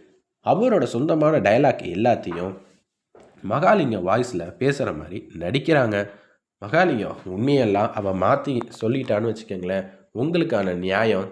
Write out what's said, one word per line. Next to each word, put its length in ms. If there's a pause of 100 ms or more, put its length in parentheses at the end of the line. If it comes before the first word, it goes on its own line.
(460)
அவரோட 380
சொந்தமான 560
டயலாக் 480
எல்லாத்தையும் 680 (880)
மகாலிங்கம் 640
வாய்ஸ்ல 360 (140)
பேசுற 400
மாதிரி 220 (200)
நடிக்கிறாங்க. 580 (680)
மகாலிங்கம், 640
"உண்மையெல்லாம் 640
அவ 220
மாத்தி 380 (200)
சொல்லிட்டான்னு 580
வச்சுக்கோங்களேன், 540 (300)
உங்களுக்கான 600
நியாயம் 580